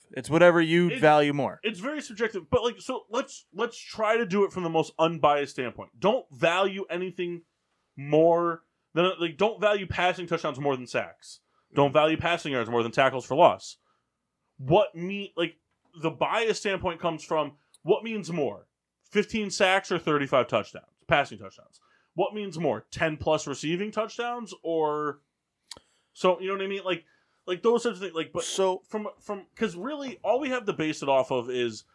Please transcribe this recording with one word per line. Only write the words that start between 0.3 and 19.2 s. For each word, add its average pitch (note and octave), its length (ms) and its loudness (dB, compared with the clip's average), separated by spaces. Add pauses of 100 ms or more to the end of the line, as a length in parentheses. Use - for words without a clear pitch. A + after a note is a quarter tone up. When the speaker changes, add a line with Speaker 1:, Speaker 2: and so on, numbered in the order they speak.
Speaker 1:
you E3+ 280 4
Speaker 2:
It, E3 100 -6
Speaker 1:
value D3+ 340 6
more. C3+ 280 -2
Speaker 2:
it's G#3 180 -6
very C#4+ 220 -8
subjective, G#3 480 -6
but, A3 140 2
like, G#3+ 180 -2
so B3+ 300 -8
let's, - 420 -6
let's A3+ 240 -6
try A3 400 -2
to A#3 80 0
do G3 200 2
it E3+ 80 -4
from F#3 100 -6
the E3 60 -2
most D#3+ 280 0
unbiased D3 540 2
standpoint. A2 480 -8
Don't G#3+ 320 2
value F#3 580 0
anything F3 520 -6 (560)
more E3 680 4 (320)
than, F3+ 240 4
like, E3 180 -4
don't G3 240 0
value G#3 240 2
passing F3+ 400 0
touchdowns D#3+ 340 -4
more C#3+ 160 2
than B2+ 120 -8
sacks. - 540 -8 (340)
Don't C#3 180 6
value D#3 240 4
passing E3+ 360 -2
yards A#2 160 -2
more A#2+ 120 2
than A2+ 120 -2
tackles C3+ 320 2
for B2+ 100 -4
loss. C#3 420 4 (800)
What E3 380 2
mean, G3 420 -8
like, E3+ 200 -4 (440)
the D#3+ 80 0
bias F3 480 0
standpoint F3+ 420 -4
comes D#3+ 240 -4
from D3 300 -2 (300)
what F#3+ 200 2
means G#3 280 -8
more, A#2 340 -4 (460)
fifteen G#3 400 -2